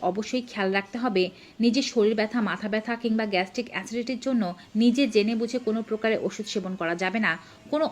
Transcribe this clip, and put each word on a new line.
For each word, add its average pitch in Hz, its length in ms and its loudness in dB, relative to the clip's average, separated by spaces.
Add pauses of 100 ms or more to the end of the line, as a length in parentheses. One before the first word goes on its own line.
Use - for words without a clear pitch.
অবশ্যই 214 460 -2
খেয়াল 196 240 -2
রাখতে 196 260 -2
হবে। 202 260 2 (360)
নিজের 240 260 4
শরীর 220 300 4
ব্যথা, 220 240 0
মাথা 202 280 -2
ব্যথা 214 280 -2
কিংবা 220 300 0
গ্যাস্ট্রিক 196 440 -2
অ্যাসিডিটির 233 500 -6
জন্য 247 220 0 (340)
নিজে 240 300 6
জেনে 214 300 4
বুঝে 240 220 -2
কোনো 226 240 -2
প্রকারের 220 420 0
ওষুধ 208 220 -6
সেবন 190 300 -4
করা 170 180 -2
যাবে 185 260 -2
না। 180 120 2 (360)
কোনো 311 240 0